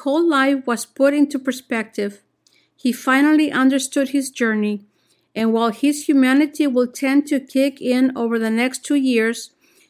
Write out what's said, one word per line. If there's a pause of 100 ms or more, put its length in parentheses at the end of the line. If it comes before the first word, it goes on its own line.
whole
life
was
put
into
perspective. (540)
He
finally
understood
his
journey, (500)
and
while
his
humanity
will
tend
to
kick
in
over
the
next
two
years, (380)